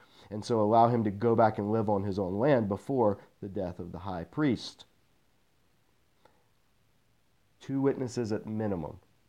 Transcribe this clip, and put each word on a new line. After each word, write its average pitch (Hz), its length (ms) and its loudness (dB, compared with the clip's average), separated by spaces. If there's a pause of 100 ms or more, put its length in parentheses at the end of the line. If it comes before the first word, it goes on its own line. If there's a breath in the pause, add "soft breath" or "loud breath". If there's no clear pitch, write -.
(300 soft breath)
and 101 160 -10
so 113 160 2
allow 113 280 6
him 120 140 2
to 107 80 0
go 113 240 2
back 110 220 4
and 104 140 -2
live 110 180 0
on 98 140 0
his 101 160 -4
own 95 180 -4
land 120 320 2
before 104 480 0 (240 loud breath)
the 104 80 -10
death 90 300 -8
of 87 120 -12
the 85 80 -12
high 90 260 -10
priest." - 600 -2 (2750 soft breath)
Two 135 220 -4
witnesses 123 500 -2
at 107 140 -4
minimum 101 540 -4 (300)